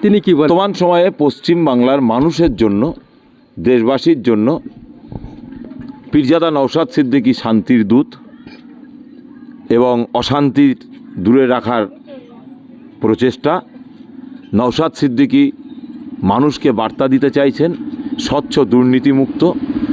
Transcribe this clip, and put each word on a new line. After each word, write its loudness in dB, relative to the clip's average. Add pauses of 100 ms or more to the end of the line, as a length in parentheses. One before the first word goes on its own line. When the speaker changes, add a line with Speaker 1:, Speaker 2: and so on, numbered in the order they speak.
Speaker 1:
তিনি 4
কি 0
বলেন। 2
Speaker 2:
বর্তমান 2
সময়ে 2
পশ্চিম 0
বাংলার 2
মানুষের 0
জন্য, 0 (680)
দেশবাসীর 2
জন্য 0 (1500)
পীরজাদা 2
নওশাদ 0
সিদ্দিকী 0
শান্তির 0
দূত 2 (1600)
এবং 2
অশান্তি 2 (440)
দূরে 4
রাখার 0 (1160)
প্রচেষ্টা। -2 (920)
নওশাদ 0
সিদ্দিকী 0 (720)
মানুষকে 0
বার্তা -2
দিতে 2
চাইছেন 0 (480)
স্বচ্ছ -4
দুর্নীতিমুক্ত। 2 (420)